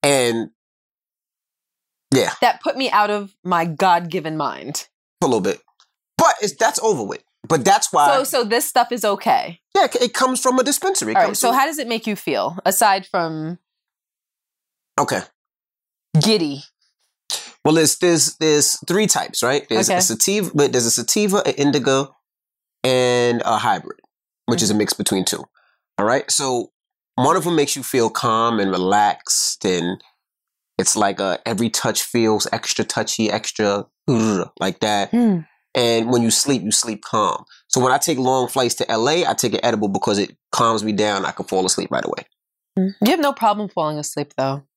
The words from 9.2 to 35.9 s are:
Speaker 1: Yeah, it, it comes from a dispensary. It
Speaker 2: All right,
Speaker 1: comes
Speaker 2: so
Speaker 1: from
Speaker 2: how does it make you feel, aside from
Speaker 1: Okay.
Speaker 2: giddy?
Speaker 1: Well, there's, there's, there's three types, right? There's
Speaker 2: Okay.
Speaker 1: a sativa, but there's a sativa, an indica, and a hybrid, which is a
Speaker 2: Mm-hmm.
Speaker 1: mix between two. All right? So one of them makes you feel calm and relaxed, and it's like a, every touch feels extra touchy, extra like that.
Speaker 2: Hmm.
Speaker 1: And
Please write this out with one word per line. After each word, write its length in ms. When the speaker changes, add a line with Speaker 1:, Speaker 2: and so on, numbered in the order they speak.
Speaker 1:
Yeah, 100
it, 120
it 180
comes 260
from 180
a 60
dispensary. 480
It 40
Speaker 2:
All 60
right, 60
Speaker 1:
comes 100
Speaker 2:
so 120
Speaker 1:
from 80
Speaker 2:
how 80
does 120
it 80
make 200
you 100
feel, 500
aside 400
from 520
Speaker 1:
Okay. 220
Speaker 2:
giddy? 440
Speaker 1:
Well, 100
there's, 240
there's, 380
there's 500
three 200
types, 360
right? 260
There's 220
Speaker 2:
Okay. 80
Speaker 1:
a 40
sativa, 520
but 180
there's 140
a 40
sativa, 560
an 80
indica, 540
and 600
a 140
hybrid, 420
which 160
is 80
a 20
Speaker 2:
Mm-hmm. 60
Speaker 1:
mix 160
between 300
two. 200
All 80
right? 240
So 420
one 200
of 80
them 120
makes 200
you 60
feel 280
calm 500
and 100
relaxed, 920
and 380
it's 180
like 240
a, 260
every 240
touch 320
feels 500
extra 320
touchy, 460
extra 560
like 200
that. 300
Speaker 2:
Hmm. 300
Speaker 1:
And 360